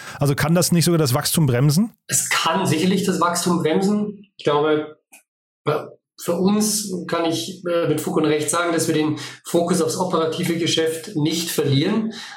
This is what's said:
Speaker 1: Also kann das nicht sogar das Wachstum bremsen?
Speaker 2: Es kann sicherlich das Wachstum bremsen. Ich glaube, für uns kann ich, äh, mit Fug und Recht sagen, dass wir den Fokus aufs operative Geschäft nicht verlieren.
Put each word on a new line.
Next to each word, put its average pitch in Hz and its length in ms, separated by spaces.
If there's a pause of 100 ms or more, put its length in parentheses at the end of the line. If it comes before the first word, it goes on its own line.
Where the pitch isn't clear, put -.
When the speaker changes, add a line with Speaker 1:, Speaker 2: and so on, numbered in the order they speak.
(200)
Speaker 1:
Also 143 140
kann 151 220
das 175 160
nicht 170 140
sogar 170 120
das 143 160
Wachstum 147 320
bremsen? 143 460 (160)
Speaker 2:
Es - 220
kann 180 360
sicherlich 170 380
das 160 180
Wachstum 175 400
bremsen. 196 760
Ich - 60
glaube, 151 540 (1200)
für - 140
uns 196 580 (160)
kann 165 180
ich, - 400
äh, 170 220
mit 151 140
Fug 180 160
und 156 80
Recht 151 240
sagen, 170 220
dass 165 160
wir 160 80
den 151 220 (260)
Fokus 175 380
aufs - 160
operative 165 600
Geschäft 160 580
nicht 160 340
verlieren. 165 640 (240)